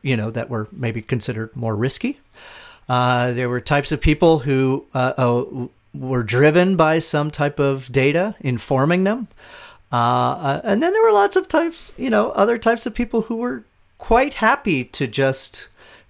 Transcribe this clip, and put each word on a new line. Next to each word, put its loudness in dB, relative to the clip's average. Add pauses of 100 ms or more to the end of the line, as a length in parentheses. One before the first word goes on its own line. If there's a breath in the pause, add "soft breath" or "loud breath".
you 0
know, -4
that -6
were -6
maybe -6
considered -6
more -4
risky. -4 (680 loud breath)
Uh, 2
there -2
were -2
types 0
of -2
people 4
who, 0 (100)
uh, 0
uh, 2
w-, -8 (220)
were -4
driven 4
by 2
some -2
type -4
of -2
data 0
informing 0
them. -2 (640 loud breath)
Uh, -2
uh, 0
and 0
then 2
there 2
were 6
lots 4
of 0
types, -2
you -4
know, 2
other 2
types 0
of -6
people -2
who -6
were -6 (320)
quite 2
happy 0
to -4
just -2 (440 soft breath)